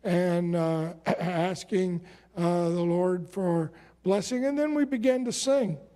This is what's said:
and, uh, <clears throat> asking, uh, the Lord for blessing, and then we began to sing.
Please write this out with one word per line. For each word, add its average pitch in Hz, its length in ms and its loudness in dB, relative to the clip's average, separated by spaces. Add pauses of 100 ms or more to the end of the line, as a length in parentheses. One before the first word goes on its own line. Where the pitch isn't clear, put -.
and, 175 520 0
uh, 165 440 -2
<clears throat> - 60 -14 (120)
asking, 180 840 -2 (360)
uh, 175 320 2
the 175 120 0
Lord 175 460 0
for 170 440 -2 (320)
blessing, 208 420 0
and 285 100 0
then 294 200 0
we 294 100 4
began 254 400 0
to 233 60 -2
sing. 254 480 0 (160)